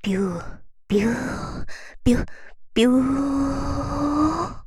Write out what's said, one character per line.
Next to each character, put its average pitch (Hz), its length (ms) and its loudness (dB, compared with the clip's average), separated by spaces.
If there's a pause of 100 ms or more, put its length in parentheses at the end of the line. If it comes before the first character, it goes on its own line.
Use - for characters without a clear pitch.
ビ 196 120 0
ュ 185 260 -2
ー、 - 200 -10 (280)
ビ 202 140 4
ュ 226 120 2
ー、 - 520 -6 (380)
ビ 240 120 6
ュ - 100 0
ー、 - 0 - (480)
ビ 226 100 6
ュ 247 60 6
ー。 277 1800 0